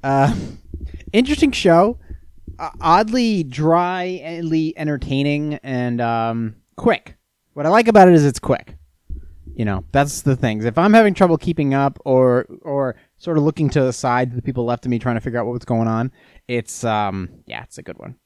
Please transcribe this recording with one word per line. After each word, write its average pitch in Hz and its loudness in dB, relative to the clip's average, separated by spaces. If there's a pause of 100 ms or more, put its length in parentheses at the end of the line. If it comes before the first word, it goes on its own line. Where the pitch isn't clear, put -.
Uh, 135 2 (380)
<laughs> - -14
interesting 269 2
show. 196 2 (580)
Uh, 156 -10 (100)
oddly 214 2
dry, 175 -2
oddly 160 -4
entertaining, 147 -4
and, 123 -6
um, 117 -4 (220)
quick. - -2 (340)
What 147 -6
I 160 2
like 220 4
about 208 10
it 180 8
is 156 6
it's 143 0
quick. - -4 (800)
You 113 -4
know, 98 -4
that's 143 0
the 131 0
things. 110 -2
If 113 -2
I'm 196 4
having 214 6
trouble 170 4
keeping 151 -2
up 139 0
or, 127 4 (160)
or 139 -4 (220)
sort 165 -2
of 147 2
looking 151 0
to 143 2
the 131 0
side, 123 -2
the 123 -8
people 127 -4
left 120 -4
of 127 -6
me 117 0
trying 117 -4
to 110 -2
figure 117 -8
out 113 -4
what's 120 -8
going 113 0
on, 113 -4 (340)
it's, - -6
um, 101 -4 (180)
yeah, - -14
it's - -20
a - -20
good - -16
one. - -20 (100)